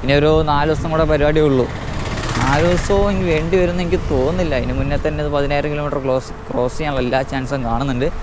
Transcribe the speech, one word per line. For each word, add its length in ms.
ഇനി 160
ഒരു 120
നാല് 200
ദിവസം 240
കൂടെ 180
പരിപാടിയേ 360
ഉള്ളൂ. 160
നാല് 280
ദിവസവും 420
എനിക്ക് 240
വേണ്ടി 260
വരുമെന്ന് 240
എനിക്ക് 160
തോന്നുന്നില്ല. 460
അതിന് 220
മുന്നേ 240
തന്നെ 180
ഇത് 140
പതിനായിരം 360
കിലോമീറ്റർ 320
ക്ലോസ്, 260
ക്രോസ് 300
ചെയ്യാനുള്ള 260
എല്ലാ 160
ചാൻസും 380
കാണുന്നുണ്ട്. 380